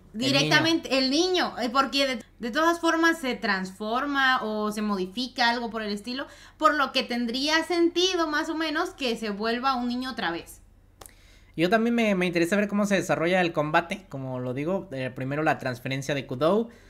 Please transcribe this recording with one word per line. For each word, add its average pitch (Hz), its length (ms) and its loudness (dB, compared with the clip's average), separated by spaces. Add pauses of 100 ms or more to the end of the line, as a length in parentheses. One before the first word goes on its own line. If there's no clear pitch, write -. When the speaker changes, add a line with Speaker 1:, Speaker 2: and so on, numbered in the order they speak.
(140)
Speaker 1:
El 214 60 -8
niño. 262 140 0
Speaker 2:
directamente 302 640 2
el 262 100 2
niño, 330 500 0
eh, 240 120 -2
porque 277 340 2
de, 254 180 -4 (140)
de 233 140 -6
todas 330 280 2
formas 330 400 2
se 254 140 -4
transforma 240 1080 -2
o 214 280 -2
se 214 120 -4
modifica, 214 640 -2
algo 240 220 -2
por 220 100 -6
el 208 100 -6
estilo, 247 360 -8 (320)
por 302 160 6
lo 269 160 0
que 254 100 2
tendría 254 600 0
sentido 339 640 2
más 302 220 0
o 320 60 -4
menos 320 360 -2
que 226 260 -2
se 220 140 -4
vuelva 240 460 -2
un 247 100 -4
niño 254 240 -4
otra 208 180 -4
vez. - 320 -10 (920)
Speaker 1:
Yo 170 160 2
también 226 240 4
me, 220 180 4
me 180 140 2
interesa 170 280 2
ver 202 120 2
cómo 208 180 0
se 202 100 0
desarrolla 170 460 2
el 170 100 2
combate, 160 580 0
como 131 300 -8
lo 127 140 -4
digo, 165 380 -2
eh, 131 220 -6
primero 131 280 -4
la 151 160 2
transferencia 135 560 -4
de 139 140 -4
Kudou, 175 420 2 (200)